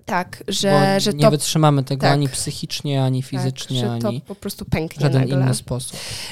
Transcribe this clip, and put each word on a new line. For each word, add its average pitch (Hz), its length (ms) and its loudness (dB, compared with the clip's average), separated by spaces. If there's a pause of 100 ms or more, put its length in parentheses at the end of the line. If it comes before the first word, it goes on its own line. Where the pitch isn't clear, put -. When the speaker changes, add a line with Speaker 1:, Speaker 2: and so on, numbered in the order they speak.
Speaker 1:
Tak, - 420 -4
że, 196 480 4
Speaker 2:
Bo 196 40 2
Speaker 1:
że 196 140 0
Speaker 2:
nie 147 100 2
Speaker 1:
to - 80 8
Speaker 2:
wytrzymamy 147 520 2
tego 135 180 -4
Speaker 1:
tak. 151 100 4
Speaker 2:
ani 143 180 2
psychicznie, 139 760 -4
ani 131 200 0
fizycznie, 131 580 -4
Speaker 1:
Tak, 120 140 0
że 117 60 -4
to 117 60 -2
Speaker 2:
ani 120 140 -4
Speaker 1:
po - 140 -14
prostu - 300 -10
pęknie 160 340 -4
Speaker 2:
w - 20 -2
żaden 135 200 4
Speaker 1:
nagle. 131 160 0
Speaker 2:
inny 131 160 2
sposób. - 440 -6 (340)